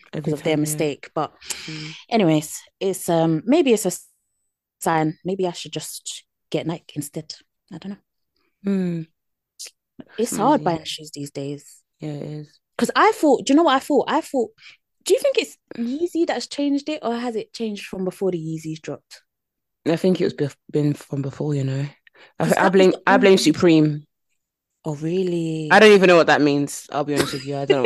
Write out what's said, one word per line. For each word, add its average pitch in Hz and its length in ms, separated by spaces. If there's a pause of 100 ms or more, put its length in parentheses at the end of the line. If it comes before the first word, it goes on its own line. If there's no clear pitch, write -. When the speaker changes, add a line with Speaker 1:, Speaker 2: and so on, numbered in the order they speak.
(140)
Speaker 1:
Every 156 80
Speaker 2:
because 151 120
of 147 100
their 160 120
Speaker 1:
time, 151 40
yeah. - 20
Speaker 2:
mistake. 151 520
But 151 200 (340)
Speaker 1:
Mm. 156 240 (180)
Speaker 2:
anyways, 160 520 (180)
it's, 185 300
um, 165 360
maybe 269 280
it's 208 120
a 180 60 (880)
sign. 156 460
Maybe 185 220
I 175 40
should - 220
just - 500 (260)
get 147 180
Nike - 280
instead. - 380 (400)
I 170 60
don't 196 120
know. - 800
Speaker 1:
Mm. 175 360 (1120)
Speaker 2:
It's 233 140
Speaker 1:
Not 185 140
Speaker 2:
hard 202 160
Speaker 1:
easy. 151 40
Speaker 2:
buying 165 200
shoes - 280
these 143 180
days. 143 500 (180)
Speaker 1:
Yeah, 151 120
it 143 120
is. 151 360 (180)
Speaker 2:
'Cause 233 180
I 359 180
thought, - 320
do 269 80
you 285 40
know 339 60
what 269 120
I 269 40
thought? 269 300
I 294 120
thought, - 300 (520)
do 349 100
you 523 60
think 539 180
it's - 200 (200)
Yeezy 311 500
that's 240 200
changed 285 420
it, 302 140
or 233 120
has 233 200
it - 180
changed 214 320
from 190 180
before 185 280
the 175 80
Yeezys 160 420
dropped? - 400 (680)
Speaker 1:
I 165 80
think 180 240
it 175 60
was 202 80
bef-, 143 220 (160)
been 147 220
from - 280
before, 143 340
you 135 80
know. 135 220 (540)
I, - 40
Speaker 2:
'Cause 165 100
Speaker 1:
I - 20
Speaker 2:
that - 80
was 185 100
Speaker 1:
blame, 185 180
Speaker 2:
the - 160
Speaker 1:
I 190 100
blame 247 160
Speaker 2:
only 185 40
Speaker 1:
Supreme. 151 680 (800)
Speaker 2:
Oh, 151 120
really? 165 760
Speaker 1:
I 190 80
don't 214 140
even 190 140
know 180 100
what 151 100
that 139 140
means. 143 500
I'll 143 140
be 147 80
honest 139 200
with 135 120
you. 139 120
I 139 80
don't 139 120
know - 80